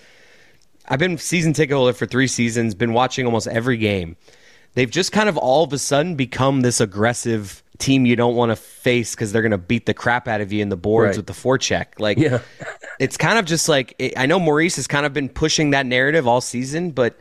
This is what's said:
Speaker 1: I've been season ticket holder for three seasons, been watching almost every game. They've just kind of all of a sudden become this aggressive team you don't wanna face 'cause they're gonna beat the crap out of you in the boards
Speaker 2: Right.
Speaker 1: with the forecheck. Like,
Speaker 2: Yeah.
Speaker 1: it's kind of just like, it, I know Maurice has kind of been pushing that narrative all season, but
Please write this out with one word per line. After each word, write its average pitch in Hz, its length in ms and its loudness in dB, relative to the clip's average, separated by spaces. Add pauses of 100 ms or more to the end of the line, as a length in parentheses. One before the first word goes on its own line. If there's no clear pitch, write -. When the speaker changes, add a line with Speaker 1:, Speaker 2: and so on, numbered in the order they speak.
(880)
Speaker 1:
I've 131 100 -2
been 170 200 0
season 165 340 0
ticket 139 240 0
holder 123 160 2
for 117 140 -4
three 127 220 2
seasons, 117 460 0
been 117 180 0
watching 123 340 0
almost 113 220 0
every 117 280 0
game. 98 400 -2 (580)
They've 123 160 0
just 175 220 -2
kind 208 160 2
of 165 80 0
all 135 280 2
of 135 80 -8
a 139 60 -4
sudden 156 360 0
become 135 460 0
this 123 200 2
aggressive 107 840 -2 (160)
team 135 280 4
you 120 100 4
don't 120 200 2
wanna 117 200 2
face - 580 -2
'cause 104 180 -4
they're 113 100 2
gonna 104 160 2
beat 110 280 -2
the 107 80 0
crap 120 340 -2
out 107 120 -2
of 98 120 -6
you 104 100 -2
in 101 60 -2
the 98 80 -4
boards 104 340 2
Speaker 2:
Right. 95 60 -2
Speaker 1:
with 101 100 -8
the 95 60 -12
forecheck. 127 540 -2 (120)
Like, 104 200 0
Speaker 2:
Yeah. 127 200 2 (600)
Speaker 1:
it's 135 180 -2
kind 190 220 2
of 208 60 0
just 160 240 -2
like, 135 300 0
it, 127 180 -4
I 131 100 0
know 170 140 4
Maurice 160 360 2
has 135 100 -6
kind 147 200 0
of 143 60 -2
been 135 160 -4
pushing 156 420 0
that 139 160 2
narrative 131 400 2
all 120 140 4
season, 143 500 -6
but 123 300 0